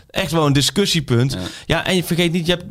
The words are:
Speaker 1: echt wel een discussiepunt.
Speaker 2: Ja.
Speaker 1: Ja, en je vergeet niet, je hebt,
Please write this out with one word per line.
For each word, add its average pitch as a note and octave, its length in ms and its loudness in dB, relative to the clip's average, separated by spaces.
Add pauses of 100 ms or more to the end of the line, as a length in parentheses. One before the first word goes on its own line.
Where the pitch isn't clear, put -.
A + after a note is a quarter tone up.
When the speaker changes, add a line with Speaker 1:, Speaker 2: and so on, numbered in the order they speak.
Speaker 1:
echt F3 220 -4
wel D#3+ 140 2
een C#3+ 80 4
discussiepunt. C#3 800 2
Speaker 2:
Ja. F#2 60 -6 (260)
Speaker 1:
Ja, D#3+ 200 -2
en F#3 100 0
je F3 80 2
vergeet F3 280 0
niet, E3+ 140 -2
je F3+ 60 0
hebt, F3 200 -2